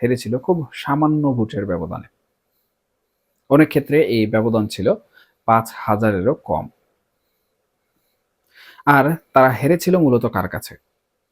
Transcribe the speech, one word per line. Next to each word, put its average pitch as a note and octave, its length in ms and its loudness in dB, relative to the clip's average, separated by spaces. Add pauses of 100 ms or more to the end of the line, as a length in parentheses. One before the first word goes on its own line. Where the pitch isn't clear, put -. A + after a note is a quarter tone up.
হেরেছিল A#2+ 360 -2
খুব D#3+ 340 -2
সামান্য D3+ 600 0
ভোটের G#2+ 340 -4
ব্যবধানে। E2+ 420 -8 (1400)
অনেক D3 180 6
ক্ষেত্রে C#3+ 340 0
এই A2 240 0
ব্যবধান A2 400 0
ছিল G#2+ 280 -2 (500)
পাঁচ A2+ 300 2
হাজারেরও G#2+ 600 -2
কম। - 340 -6 (2250)
আর C#3+ 300 4 (160)
তারা C3 180 6
হেরেছিল E3 480 0
মূলত B2 280 2
কার F#2+ 220 -4
কাছে? - 260 -12 (580)